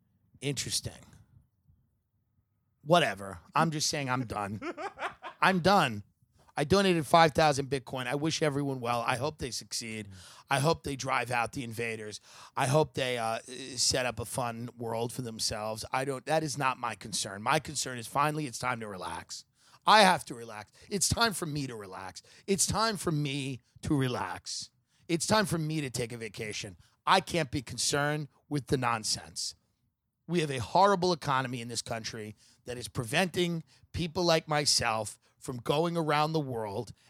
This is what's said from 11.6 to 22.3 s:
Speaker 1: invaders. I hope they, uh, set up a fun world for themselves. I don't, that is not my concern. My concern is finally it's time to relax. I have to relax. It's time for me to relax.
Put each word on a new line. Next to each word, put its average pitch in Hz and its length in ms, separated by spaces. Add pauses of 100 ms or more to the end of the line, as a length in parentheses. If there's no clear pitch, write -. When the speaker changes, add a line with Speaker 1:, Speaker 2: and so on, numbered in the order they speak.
Speaker 1:
invaders. 113 580 (360)
I 135 100
hope 143 280
they, 127 220
uh, 113 220 (380)
set 127 280
up 117 160
a 120 60
fun 120 500
world 117 360
for 131 100
themselves. 110 680
I 131 120
don't, 135 220
that 156 160
is 143 160
not 131 200
my 117 180
concern. 101 440
My 135 200
concern 135 380
is 113 100
finally 151 380
it's 117 120
time 123 220
to 110 80
relax. 87 560 (420)
I 208 160
have 180 240
to 151 80
relax. 113 360 (200)
It's 196 180
time 226 260
for - 120
me 147 220
to 120 80
relax. 95 440 (280)